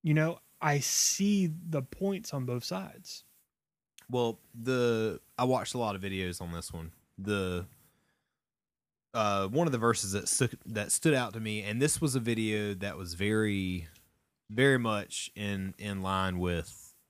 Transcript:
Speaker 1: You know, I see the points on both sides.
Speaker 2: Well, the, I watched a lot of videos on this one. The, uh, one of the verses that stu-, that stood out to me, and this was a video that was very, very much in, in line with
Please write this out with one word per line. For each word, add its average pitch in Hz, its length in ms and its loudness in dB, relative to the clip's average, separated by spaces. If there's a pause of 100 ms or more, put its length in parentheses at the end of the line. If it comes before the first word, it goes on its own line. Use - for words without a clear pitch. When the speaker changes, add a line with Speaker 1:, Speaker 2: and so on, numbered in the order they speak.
Speaker 1:
You 156 100 4
know, 156 280 4 (200)
I 147 200 2
see 196 640 2 (240)
the 151 100 0
points 190 540 -6
on 131 100 -2
both 123 200 -4
sides. - 600 -10 (840)
Speaker 2:
Well, 120 300 0 (140)
the, 117 680 2 (180)
I 123 60 2
watched 127 280 0
a 127 60 -4
lot 107 180 -2
of 92 60 -8
videos 95 400 -4
on 85 100 -8
this 85 180 -8
one. 82 220 -12 (240)
The, 95 480 -2 (1500)
uh, 101 340 2
one 151 180 2
of 147 60 2
the 120 60 0
verses 110 340 2
that 101 160 -2
stu-, 123 200 2 (180)
that 104 260 -4
stood 156 220 2
out 120 200 0
to 113 60 -6
me, 107 220 -4
and 107 180 -2
this 151 200 2
was 143 140 0
a 131 60 2
video 107 540 0
that 95 220 -6
was 87 180 -8
very, 98 760 0 (600)
very 127 280 6
much 107 560 -2
in, 98 440 -4
in 101 240 -6
line 95 360 0
with 87 560 -4 (160)